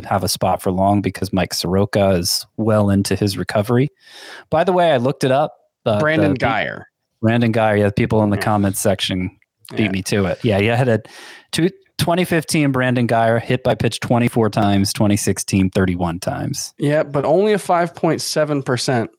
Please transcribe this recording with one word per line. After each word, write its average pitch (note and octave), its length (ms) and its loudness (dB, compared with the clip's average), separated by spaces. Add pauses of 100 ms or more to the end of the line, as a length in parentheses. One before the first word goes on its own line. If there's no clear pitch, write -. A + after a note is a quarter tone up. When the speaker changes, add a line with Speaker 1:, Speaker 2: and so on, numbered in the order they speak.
Speaker 1:
have G2 180 -2
a F2+ 60 -2
spot - 340 -2
for G2 80 -2
long G2 320 2
because F#2+ 300 -6
Mike F#2 220 -2
Soroka G2 560 0
is F2 360 -2 (120)
well G#2+ 320 2
into G2 260 0
his G2+ 220 -2
recovery. A#2+ 500 0 (600)
By D#3+ 140 2
the F#3 80 0
way, F3 200 4
I C3+ 60 4
looked C3 260 -2
it C3 60 2
up. D3 260 0 (300)
Uh, B2 120 2
Speaker 2:
Brandon D3+ 360 2
Speaker 1:
the B2+ 40 -6
Speaker 2:
Guyer. F#2+ 460 -4 (380)
Speaker 1:
Brandon A#2 300 2
Guyer. A2 260 2
Yeah, G#2 120 4
people A2 320 0
in G#2 80 2
the G2+ 60 0
Speaker 2:
Yeah. G2+ 60 -4
Speaker 1:
comments G2+ 380 0
section F#2+ 560 -2 (340)
beat - 140 -6
Speaker 2:
Yeah. G2 60 -2
Speaker 1:
me G2 120 -4
to G2+ 240 0
it. E2+ 180 -4
Yeah, G#2 140 2
he G2+ 80 2
had A#2 220 2
a A2 120 2 (520)
two, E3 180 0 (260)
twenty E3+ 300 0
fifteen D3+ 460 0
Brandon B2+ 360 2
Guyer A2+ 320 2
hit B2+ 240 -2
by B2 100 2
pitch A2+ 260 -4
twenty-four A#2+ 500 0
times, G2+ 420 0
twenty G#2 240 2
sixteen F#2+ 540 0
thirty-one F2 500 -2
times. - 580 -6
Speaker 2:
Yeah, D3+ 240 0
but C#3+ 220 -4
only F#3+ 300 2
a G3 40 -2
five F3 360 0
point D#3 260 0
seven D3 420 -2
percent C3 560 -2